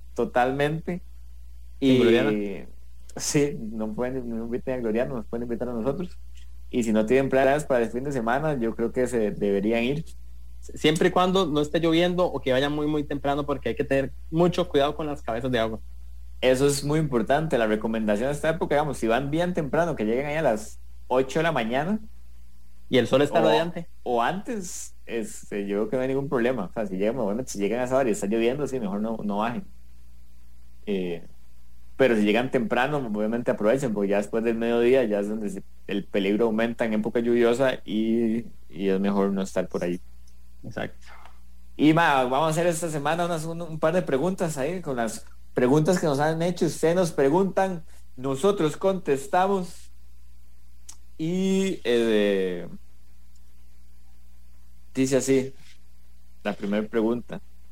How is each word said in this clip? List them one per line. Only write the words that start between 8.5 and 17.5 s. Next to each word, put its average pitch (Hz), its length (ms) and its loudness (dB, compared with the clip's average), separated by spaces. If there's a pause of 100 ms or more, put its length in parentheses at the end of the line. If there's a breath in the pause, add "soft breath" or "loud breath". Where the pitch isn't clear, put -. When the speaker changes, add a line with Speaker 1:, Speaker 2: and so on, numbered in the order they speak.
Speaker 1:
yo 113 160 0
creo 113 180 -2
que 127 140 2
se 113 240 2
deberían 101 540 2
ir. 143 200 0 (560)
Speaker 2:
Siempre 165 480 2
y - 20 6
cuando 185 360 4
no 147 140 2
esté 151 200 0
lloviendo 170 440 4
o 139 160 -2
que 131 120 0
vayan 139 200 2
muy, 151 140 -2
muy 151 180 0
temprano, 143 400 -2
porque 135 260 -2
hay 113 40 -2
que 135 100 -2
tener 135 280 0 (180)
mucho 175 380 2
cuidado 143 280 2
con 160 100 -4
las 143 140 -6
cabezas 120 300 -2
de 123 80 2
agua. 110 220 0 (600)
Speaker 1:
Eso 131 260 6
es 143 180 2
muy 147 140 2
importante, 139 600 2